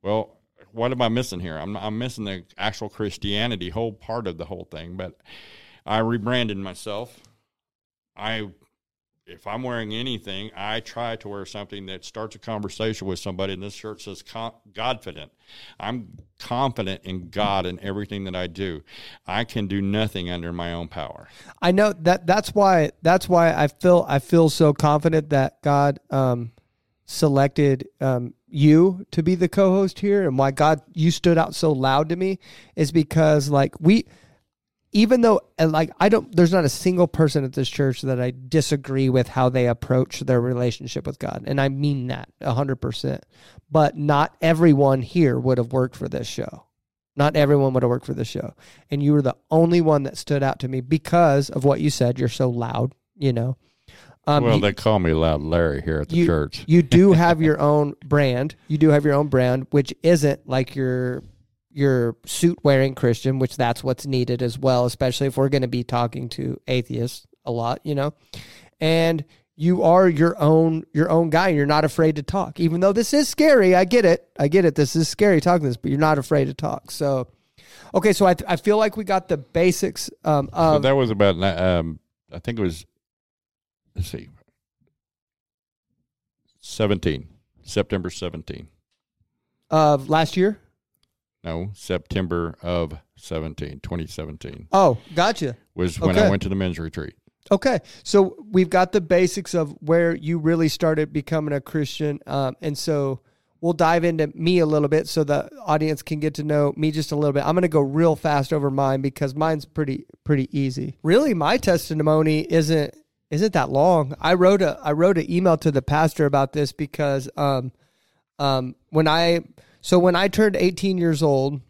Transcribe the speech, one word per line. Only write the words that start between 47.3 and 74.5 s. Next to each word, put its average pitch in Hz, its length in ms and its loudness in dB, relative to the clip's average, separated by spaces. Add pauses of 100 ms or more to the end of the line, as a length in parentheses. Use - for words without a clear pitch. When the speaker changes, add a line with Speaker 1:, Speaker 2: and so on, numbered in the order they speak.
Speaker 2:
everyone 139 380 2
would 127 80 2
have 120 80 2
worked 123 160 -4
for 131 80 -6
this 117 140 -6
show. - 260 -10 (360)
And 143 120 -2
you 147 100 4
were 147 100 4
the 131 140 -2 (140)
only 170 300 4
one 151 240 2
that 135 120 -8
stood 143 260 -2
out 135 180 -2
to 131 80 -6
me 131 120 -4
because 143 720 2
of 131 140 -6
what 143 160 4
you 151 100 2
said. 123 280 0
You're 131 100 0
so 127 200 -2
loud, 120 460 -4 (220)
you 139 160 -2
know. 120 240 -4 (680)
Um, 147 180 2
Speaker 1:
Well, 113 120 4
Speaker 2:
you, 101 40 2
Speaker 1:
they 101 120 0
call 107 280 2
me 82 120 2
Loud 78 300 2
Larry 78 400 0
here 78 180 -2
at 73 80 -6
the 82 80 -2
Speaker 2:
you, 170 100 4
Speaker 1:
church. 76 400 -2
Speaker 2:
you 170 160 6
do 180 300 6
Speaker 1:
<laughs> 170 120 6
Speaker 2:
have 165 180 2
your 151 180 2
own 147 340 2 (100)
brand. 139 500 0 (140)
You 151 100 -2
do 156 100 6
have 147 160 6
your 143 100 2
own 147 140 2
brand, 127 420 2
which 143 220 2 (100)
isn't 151 460 2
like 131 260 -2
your, 127 480 -4 (480)
your 127 460 0 (100)
suit-wearing 135 680 2
Christian, 131 440 0
which 127 180 -4
that's 120 280 -2
what's 131 220 -4
needed 123 360 -2
as 120 160 -4
well, 127 260 2
especially 127 440 -2
if - 80 -4
we're 135 140 2
gonna 127 180 0
be 123 160 -4
talking 120 460 -4
to 131 360 -6
atheists 123 600 -4 (180)
a 123 80 -6
lot, 117 320 -4
you 147 100 -4
know. 139 200 -4 (640)
And 160 440 0 (320)
you 175 280 2
are 180 240 6
your 165 320 2
own, 160 520 4
your 156 180 2
own 165 200 2
guy. 175 180 2
You're 147 180 2
not 151 180 2
afraid 160 320 2
to 147 80 -6
talk, - 340 -6
even 165 220 0
though 196 120 4
this 220 220 0
is 285 140 2
scary. 247 480 6
I 185 80 4
get 226 200 2
it. 170 220 4 (120)
I 143 100 2
get 175 160 4